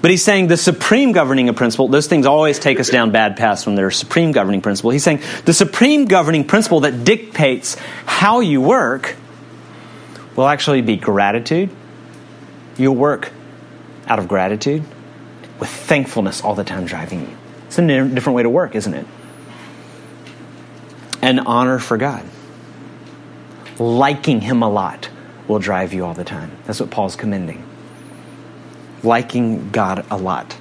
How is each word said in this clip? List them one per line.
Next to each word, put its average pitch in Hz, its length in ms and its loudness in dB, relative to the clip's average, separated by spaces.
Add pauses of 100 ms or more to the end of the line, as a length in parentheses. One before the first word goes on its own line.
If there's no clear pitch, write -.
But 175 120 6
he's 180 100 2
saying 196 240 4
the 170 100 4
supreme 214 540 2
governing 135 440 2
principle, 123 340 0
those 147 180 2
things 151 180 4
always 147 360 4
take 131 180 2
us 127 100 -2
down 117 220 2
bad 107 260 2
paths 104 300 0
when 104 80 0
they're 98 140 0
a 95 40 -4
supreme - 380 0
governing 101 300 0
principle. 104 320 -2
He's 143 100 0
saying 151 200 0 (220)
the 165 80 4
supreme 277 520 4
governing 165 400 2
principle 185 360 2
that 131 220 -2
dictates 143 760 0 (300)
how 214 320 2
you 156 220 2
work 135 560 0 (1200)
will 131 100 2
actually 143 360 2
be 113 140 2
gratitude. 113 760 0 (1040)
You'll 135 180 2
work 135 380 0 (760)
out 113 140 0
of 90 80 -6
gratitude 104 560 -2 (720)
with - 100 -8
thankfulness 117 760 -2
all 104 120 -4
the 98 80 -6
time 95 220 -8
driving 85 380 -10
you. - 140 -14 (300)
It's - 140 -6
a - 20 4
n-, 135 320 2
different 123 220 0
way 120 80 2
to 117 60 2
work, 160 260 0
isn't 101 180 -4
it? 69 120 -10 (2250)
And 127 200 2
honor 123 400 0
for 120 160 -2
God. 117 260 -4 (1600)
Liking 127 600 2
him 117 220 0
a 113 60 2
lot 101 400 -4 (380)
will 107 120 0
drive 95 340 -4
you 92 120 -4
all 85 100 -8
the 87 100 -10
time. 82 260 -12 (160)
That's 107 140 -8
what - 100 -6
Paul's 98 240 -4
commending. 95 500 -8 (1400)
Liking 117 680 0
God 95 400 -2
a 104 60 -6
lot. 92 440 -6